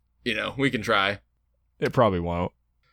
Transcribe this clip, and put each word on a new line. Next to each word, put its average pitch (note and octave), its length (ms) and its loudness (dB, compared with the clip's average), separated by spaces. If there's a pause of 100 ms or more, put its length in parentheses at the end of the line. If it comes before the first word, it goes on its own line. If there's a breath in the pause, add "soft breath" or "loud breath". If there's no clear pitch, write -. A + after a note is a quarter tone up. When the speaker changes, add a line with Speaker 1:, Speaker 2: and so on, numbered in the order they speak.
(240)
Speaker 1:
you A2+ 120 -2
know, G#2 200 -6
we C3+ 140 0
can A2+ 140 -4
try. G2+ 360 2 (600)
Speaker 2:
It C3+ 140 -2
probably G#2 260 4
won't. F2 320 -4 (420)